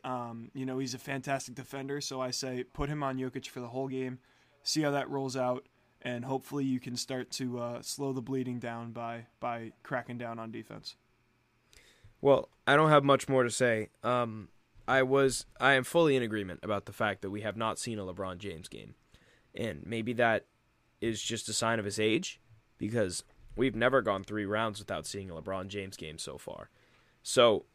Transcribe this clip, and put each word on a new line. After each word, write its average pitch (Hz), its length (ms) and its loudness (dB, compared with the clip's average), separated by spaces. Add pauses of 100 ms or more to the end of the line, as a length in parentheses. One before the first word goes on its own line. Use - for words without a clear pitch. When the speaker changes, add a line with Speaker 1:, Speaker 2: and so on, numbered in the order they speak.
Speaker 1:
um, 120 480 -8
you 131 120 -6
know, 131 120 -4
he's 131 160 -4
a 127 60 -8
fantastic 135 560 -4
defender, 135 440 -8
so 135 220 -6
I 127 100 -2
say 127 320 -4
put 143 240 -4
him 147 160 -2
on 135 140 -2
Jokic 127 300 -4
for - 120 -12
the 120 80 -8
whole 131 220 -4
game, 131 300 -4 (440)
see 156 180 0
how 147 100 4
that 143 180 0
rolls 135 260 -2
out, 123 320 0 (340)
and 123 220 -4
hopefully 135 400 -2
you 127 160 2
can 123 160 -8
start 127 360 -6
to, 123 280 -4
uh, 120 220 -6
slow 139 320 -4
the 131 80 -4
bleeding 123 380 -2
down 117 340 -8
by, 117 320 -6 (160)
by 117 320 -4 (100)
cracking 120 340 -4
down 117 220 -6
on 113 120 -8
defense. 110 440 -12 (1300)
Speaker 2:
Well, 139 260 6 (180)
I 139 120 8
don't 156 120 8
have 147 140 8
much 139 240 4
more 131 160 4
to 120 80 0
say. 113 380 2 (140)
Um, 117 440 -2 (420)
I 131 140 6
was, 131 420 4 (140)
I 135 140 6
am 131 100 6
fully 160 320 6
in 127 80 4
agreement 104 400 -4
about 101 220 0
the 104 60 -14
fact 104 300 -2
that 98 80 -6
we 101 120 -6
have 104 140 -4
not 110 220 -2
seen 113 220 -6
a 98 40 -6
LeBron 92 360 -6
James 90 280 -10
game. 53 280 -16 (580)
And 101 320 -6
maybe 113 280 -2
that 113 340 2 (520)
is 110 220 -2
just - 260 -6
a 107 60 -6
sign 113 240 2
of 101 80 -2
his 104 140 -4
age, 110 420 2 (380)
because 104 440 -2 (320)
we've 117 200 0
never 127 260 4
gone 98 220 0
three 104 220 -4
rounds 107 340 -2
without 90 260 -6
seeing 95 240 -8
a 82 60 -10
LeBron 95 320 -6
James 98 280 -8
game 80 220 -12
so - 220 -10
far. - 320 -12 (500)
So 120 540 6